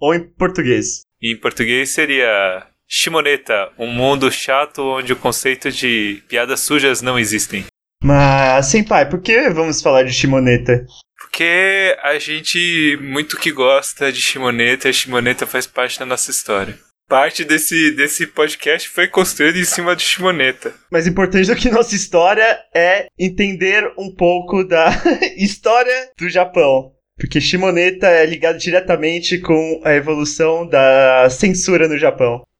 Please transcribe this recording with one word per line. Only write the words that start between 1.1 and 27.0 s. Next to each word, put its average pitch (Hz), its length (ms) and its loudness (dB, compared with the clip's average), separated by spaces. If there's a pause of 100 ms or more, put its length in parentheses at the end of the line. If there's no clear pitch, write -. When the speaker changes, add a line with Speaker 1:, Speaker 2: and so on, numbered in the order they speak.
Speaker 2:
Em 113 140 -4
português 123 540 -2
seria 113 760 0 (220)
Shimoneta, 143 880 -2
um 117 100 -8
mundo 131 440 0
chato 143 520 -4
onde 131 280 -4
o 123 60 -2
conceito 131 520 -4
de 110 600 -4
piadas 120 320 -4
sujas 135 400 0
não 123 180 -2
existem. 104 460 -4 (360)
Speaker 1:
Mas, 139 680 4
Senpai, 208 420 2
por 180 120 -4
que 233 280 2
vamos 160 320 -2
falar 135 220 4
de 127 100 -2
Shimoneta? 123 720 2 (340)
Speaker 2:
Porque 185 840 0
a 147 160 0
gente 156 840 -2
muito 139 360 -6
que 165 140 -4
gosta 135 600 0
de 127 100 -6
Shimoneta, 123 680 -2
a 127 40 0
Shimoneta 123 540 -2
faz 127 180 -6
parte 123 340 -6
da 135 60 -8
nossa 127 260 -6
história. 101 460 -6 (320)
Parte 147 340 0
desse, 156 480 0
desse 143 360 -4
podcast 151 600 -4
foi 180 180 -2
construído 170 500 0
em 180 60 -2
cima 175 320 -2
de 170 80 -6
Shimoneta. 160 720 -2 (180)
Speaker 1:
Mais 165 160 0
importante 190 400 2
do 240 80 2
que 254 140 0
nossa 226 260 2
história 202 640 2 (160)
é 180 320 2 (100)
entender 190 800 -2
um 190 160 -12
pouco 175 500 0
da 170 260 4 (240)
<laughs> - 240 -6
história 247 800 0
do 175 120 -6
Japão. 160 640 2 (260)